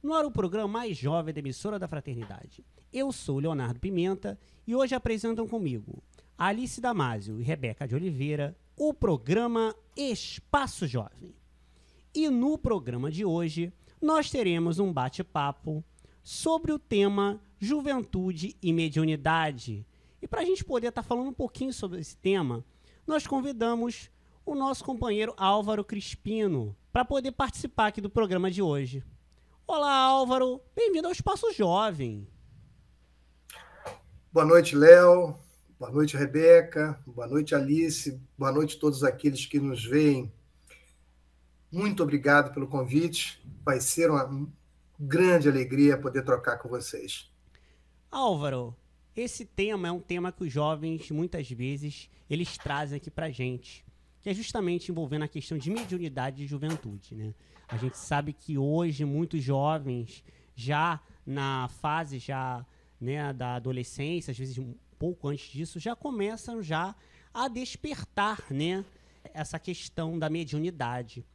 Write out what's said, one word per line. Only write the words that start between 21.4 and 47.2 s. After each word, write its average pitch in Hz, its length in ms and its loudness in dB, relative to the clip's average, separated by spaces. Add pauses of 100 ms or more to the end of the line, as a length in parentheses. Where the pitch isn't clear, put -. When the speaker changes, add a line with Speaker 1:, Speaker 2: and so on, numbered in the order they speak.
Speaker 1:
sobre 180 260 -8
esse - 180 -14
tema, 151 480 0 (400)
nós 311 220 -2
convidamos 233 840 -4 (320)
o 294 100 -6
nosso 269 300 -2
companheiro 226 520 -2
Álvaro 208 480 2
Crispino 202 920 -4 (160)
pra 247 120 2
poder 269 280 -2
participar 247 560 -2
aqui 208 120 -6
do 202 80 -6
programa 185 420 0
de 185 120 -2
hoje. 139 420 -2 (640)
Olá, 294 260 0
Álvaro. 262 680 4 (120)
Bem-vindo 381 320 2
ao 359 60 -2
Espaço 403 400 -2
Jovem. 165 760 0 (2000)
Speaker 2:
Boa 160 140 6
noite, 160 280 8
Léo. 175 600 12 (420)
Boa 104 120 -10
noite, 147 260 2
Rebeca. 156 880 8
Boa 120 220 -10
noite, 147 280 0
Alice. 143 640 2 (200)
Boa 135 120 0
noite 151 260 0
a - 40 -12
todos 143 240 2
aqueles 135 400 0
que 143 160 -2
nos 127 240 -4
veem. 131 480 2 (1400)
Muito 196 320 0
obrigado 143 520 4
pelo 135 140 -4
convite. 143 760 -2 (180)
Vai 135 180 0
ser 165 300 2
uma 139 380 -2 (500)
grande 156 520 6
alegria 135 500 4
poder 131 240 -2
trocar 123 320 0
com 117 120 -12
vocês. - 640 -10 (800)